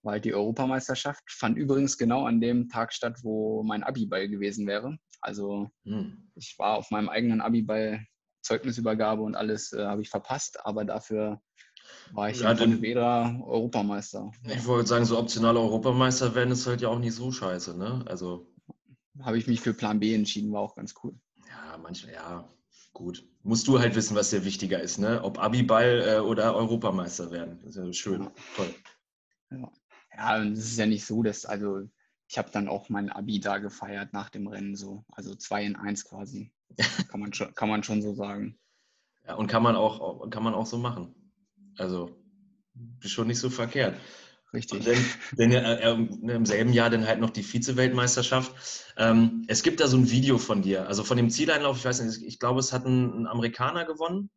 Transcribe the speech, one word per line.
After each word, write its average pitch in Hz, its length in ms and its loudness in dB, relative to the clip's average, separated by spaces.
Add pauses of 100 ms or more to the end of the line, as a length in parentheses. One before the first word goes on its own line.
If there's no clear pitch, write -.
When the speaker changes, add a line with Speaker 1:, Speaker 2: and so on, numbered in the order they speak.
Speaker 1:
war 104 100 -4
halt 110 120 -4
die 110 100 0
Europameisterschaft, 131 960 -2
fand 117 260 -2
übrigens 139 400 2
genau 123 280 2
an 117 160 4
dem 120 280 2
Tag 117 240 -4
statt, 117 300 -6
wo 107 400 -2
mein 107 200 -2
Abi-Ball 101 460 -2
gewesen 101 380 -2
wäre. 113 300 -4 (240)
Also 101 480 -6 (160)
Speaker 2:
Mhm. - 500 -8
Speaker 1:
ich - 240 -18
war 104 180 0
auf 110 140 -6
meinem 107 180 -2
eigenen 113 320 2
Abi-Ball, 110 640 0 (380)
Zeugnisübergabe 113 800 0
und 104 120 -4
alles, 107 380 -4
äh, 104 120 -2
habe 104 180 -2
ich - 60 -10
verpasst, - 560 -8
aber 107 200 -4
dafür 107 560 -4 (640)
war 104 260 -4
ich 123 100 -4
Speaker 2:
Ja, 110 120 4
Speaker 1:
in - 20 6
Speaker 2:
dann 113 300 4
Speaker 1:
Pontevedra 120 600 2
Europameister. 104 840 -2 (120)
Speaker 2:
Ich 120 220 -6
wollte 120 240 4
sagen, 120 160 4
so 113 140 2
optionaler 117 400 4
Europameister 123 760 2
werden 127 160 2
ist 123 160 -2
halt 120 140 -2
ja 120 80 0
auch 117 100 0
nicht 117 160 -2
so 127 160 -6
scheiße, 90 460 -6
ne? 120 300 -6
Also 90 480 -8 (680)
Speaker 1:
Habe 117 160 -2
ich 113 100 -2
mich 113 140 0
für 113 120 0
Plan 107 260 0
B 110 160 2
entschieden, 104 380 -2
war 101 80 -4
auch 104 140 -6
ganz - 280 -14
cool. - 160 -12 (300)
Speaker 2:
Ja, - 280 -16
manchmal, 82 360 -14
ja, 85 360 -12 (440)
gut. 87 340 -10 (160)
Musst 113 240 2
du 131 120 8
halt 113 160 4
wissen, 107 200 0
was 104 140 2
dir 95 160 0
wichtiger 95 360 -2
ist, 90 180 -6
ne? 113 240 0
Ob - 160 -6
Abi-Ball, 117 640 4 (160)
äh, - 20 6
oder 110 360 2
Europameister 95 760 0
werden. 85 320 -10
Das 104 120 -18
ist 92 100 -8
ja 90 80 -8
schön. 95 280 -4
Speaker 1:
Ja. 98 140 -12 (180)
Speaker 2:
Toll. 92 220 -6 (760)
Speaker 1:
Ja. 127 200 -14 (440)
Ja, 110 220 0
und 107 160 0
es 110 120 -6
ist 113 140 -4
ja 107 60 4
nicht 107 200 2
so, 113 180 0
dass, 107 220 -2
also, 101 440 -6 (380)
ich - 100 -8
hab 107 140 -4
dann 104 160 -2
auch 92 220 -6
mein 104 200 -2
Abi 104 300 -4
da 101 180 0
gefeiert 101 560 -8
nach 101 160 -8
dem 101 180 -8
Rennen 101 280 -8
so. 98 340 -14
Also - 260 -14
zwei 104 280 -4
in 104 120 -2
eins 101 300 -6
quasi. 101 460 -14 (180)
Speaker 2:
<laughs> - 400 -2
Speaker 1:
Kann 101 100 -10
man 104 140 -8
schon, - 200 -6
kann 107 160 0
man 107 140 0
schon 107 180 -2
so 104 140 -4
sagen. 101 440 -8 (680)
Speaker 2:
Ja, 85 80 -10
und 104 120 -2
kann 113 160 2
man 117 120 6
auch, 107 240 2
auch, 90 300 -8
kann 110 140 -6
man 113 100 0
auch 110 120 -2
so 120 120 -6
machen. 120 380 -6 (600)
Also, 90 460 -6 (800)
ist 196 100 -8
schon 113 160 0
nicht 120 120 0
so 127 100 -2
verkehrt. 117 500 0 (540)
Speaker 1:
Richtig. 117 260 -6
Speaker 2:
Und 110 80 0
dann, 120 240 4 (260)
dann, 117 140 8
äh, 117 300 4
äh, 113 540 2
im 113 100 2
selben 110 280 4
Jahr 117 160 6
dann 110 160 4
halt 110 140 2
noch 113 100 2
die 104 140 -4
Vize-Weltmeisterschaft. 127 1500 0
Ähm, 113 500 6
es 107 160 0
gibt 160 160 2
da 147 80 6
so 127 100 6
ein 123 120 8
Video 127 280 6
von 104 240 2
dir, 95 260 0
also 101 160 -2
von 123 140 2
dem 120 120 4
Zieleinlauf, 143 480 2
ich 123 80 -8
weiß 123 160 0
nicht, 110 220 -6
ich - 160 -14
glaube, 127 200 2
es 127 120 0
hat 127 140 -4
ein, 127 360 2
ein 113 60 -2
Amerikaner 123 580 -2
gewonnen. 170 520 -4